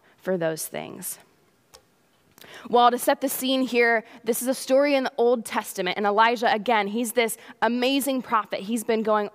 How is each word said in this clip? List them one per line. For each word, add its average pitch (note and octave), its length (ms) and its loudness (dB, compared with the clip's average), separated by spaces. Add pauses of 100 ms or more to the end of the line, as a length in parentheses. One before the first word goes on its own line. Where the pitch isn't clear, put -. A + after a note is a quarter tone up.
(180)
for F#3+ 180 -4
those D#3+ 300 -4
things. - 540 -12 (1500)
Well, A#3+ 200 6
to A#3+ 80 2
set C#4 240 0
the C#4 80 0
scene C4 320 -2
here, A#3 420 2 (200)
this A3+ 180 -2
is A#3+ 60 -6
a C4 60 2
story C#4 420 2
in C4+ 80 2
the A#3+ 140 -4
Old A#3+ 280 2
Testament. F#3+ 520 -4
And G#3 80 0
Elijah, A3 460 2
again, G#3+ 360 0
he's A3+ 240 -4
this A3+ 260 -2 (240)
amazing B3+ 600 0
prophet. G#3+ 400 -2
He's G#3+ 220 -4
been A3 200 0
going G#3+ 320 0